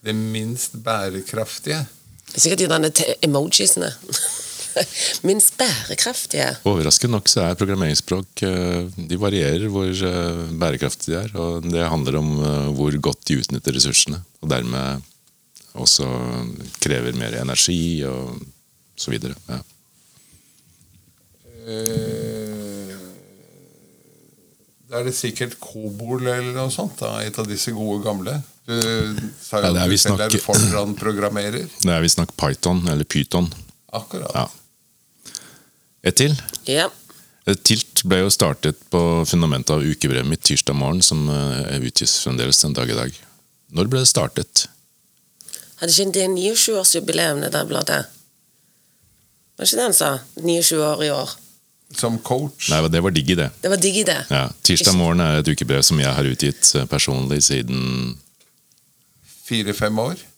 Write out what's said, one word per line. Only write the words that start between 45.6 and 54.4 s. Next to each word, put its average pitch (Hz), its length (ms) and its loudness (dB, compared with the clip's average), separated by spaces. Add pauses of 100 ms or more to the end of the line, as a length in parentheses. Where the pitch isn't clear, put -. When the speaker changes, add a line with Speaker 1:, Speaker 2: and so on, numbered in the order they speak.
Speaker 2:
Hadde 170 120 0
ikke 190 220 2
det 190 180 2
niogtjue-årsjubileum, 180 1080 2
det 143 100 -4
der 151 140 -2
bladet? - 400 0 (1500)
Var - 60 -2
ikke - 100 4
det 233 80 2
han 220 100 2
sa? 151 180 4 (260)
Niogtjue 170 460 2
år 151 200 0
i 151 60 0
år. 139 260 -4 (560)
Speaker 1:
Som 117 280 0
coach? 135 500 -4
Speaker 3:
Nei, 78 200 4
det 82 120 4
var 95 100 4
Diggi, 82 240 2
det. 76 160 0 (100)
Speaker 2:
Det - 100 0
var 196 60 2
Diggi, 196 260 4
det. - 260 0
Speaker 3:
Ja, 65 200 0 (120)